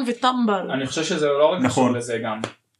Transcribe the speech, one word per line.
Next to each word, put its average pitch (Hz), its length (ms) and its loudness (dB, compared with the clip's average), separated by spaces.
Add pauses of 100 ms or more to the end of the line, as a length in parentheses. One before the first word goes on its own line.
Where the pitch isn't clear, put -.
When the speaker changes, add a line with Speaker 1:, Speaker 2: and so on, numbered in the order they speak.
Speaker 1:
וטמבל. 233 640 0
Speaker 2:
אני 135 120 -2
חושב 156 180 -2
שזה 156 240 0
לא 143 180 4
רק 180 160 2
Speaker 3:
נכון. 127 80 2
Speaker 2:
קשור 123 280 2
לזה 117 260 -4
גם. 110 180 -4 (380)